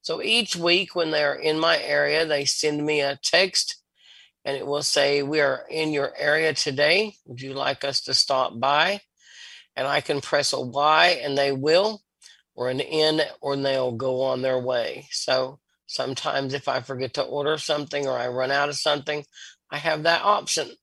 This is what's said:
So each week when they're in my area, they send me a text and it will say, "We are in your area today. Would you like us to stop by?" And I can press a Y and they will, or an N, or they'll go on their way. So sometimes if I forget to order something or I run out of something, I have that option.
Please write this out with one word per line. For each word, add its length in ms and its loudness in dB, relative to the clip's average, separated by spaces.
So 200 -6
each 340 0
week 400 2
when 160 0
they're 240 0
in 240 0
my 240 2
area, 420 2
they 200 -2
send 400 -2
me 160 0
a 200 -2
text 540 2
and 100 -2
it 100 -6
will 180 -2
say, 380 2
"We 200 0
are 280 0
in 220 -2
your 260 -2
area 360 2
today. 640 2
Would 160 -14
you 120 -10
like 300 -4
us 200 -2
to 100 -6
stop 440 2
by?" 440 2
And 120 -2
I 140 2
can 200 -2
press 320 0
a 80 -4
Y 600 4
and 160 -2
they 140 2
will, 500 2
or 140 -2
an 120 -2
N, 400 2
or 160 -2
they'll 340 0
go 300 -2
on 200 0
their 180 0
way. 520 -4
So 480 -2
sometimes 680 -4
if 160 -4
I 120 0
forget 340 -8
to 80 -2
order 340 -2
something 500 -4
or 100 -2
I 120 -2
run 220 -2
out 180 2
of 80 -6
something, 480 -2
I 80 -6
have 260 -2
that 200 4
option. 480 0